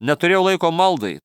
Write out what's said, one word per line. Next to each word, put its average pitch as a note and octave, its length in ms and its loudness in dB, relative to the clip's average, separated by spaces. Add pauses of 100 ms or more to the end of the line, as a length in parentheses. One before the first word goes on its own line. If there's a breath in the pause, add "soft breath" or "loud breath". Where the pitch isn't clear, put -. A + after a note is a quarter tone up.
„Neturėjau F3 420 0
laiko F3+ 280 0
maldai.“ D#3 540 -2